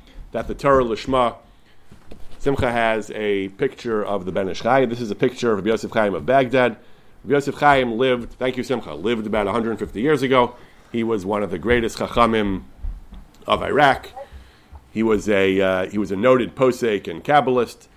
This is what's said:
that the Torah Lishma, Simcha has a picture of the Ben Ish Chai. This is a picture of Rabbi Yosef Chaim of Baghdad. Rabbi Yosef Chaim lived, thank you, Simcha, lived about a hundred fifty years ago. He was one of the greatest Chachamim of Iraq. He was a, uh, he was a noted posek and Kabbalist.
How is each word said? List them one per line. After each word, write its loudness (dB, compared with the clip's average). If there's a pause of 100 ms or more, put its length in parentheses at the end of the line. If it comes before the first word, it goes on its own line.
(320)
that -6
the -6
Torah 4
Lishma, 0 (1080)
Simcha 0
has 0
a -2
picture -4
of -4
the -6
Ben -2
Ish -6
Chai. 4
This -4
is -6
a -8
picture 0
of 0
Rabbi 0
Yosef -2
Chaim 2
of -6
Baghdad. 2 (480)
Rabbi -2
Yosef 0
Chaim 4
lived, 0
thank -2
you, -4
Simcha, -4
lived -2
about 0
a 0
hundred -2
fifty -6
years 2
ago. 2 (340)
He -2
was -2
one -2
of -4
the -4
greatest 0
Chachamim 0 (840)
of 0
Iraq. 2 (840)
He 0
was 2
a, 4
uh, 2
he -8
was -2
a -4
noted 2
posek 0
and -10
Kabbalist. 0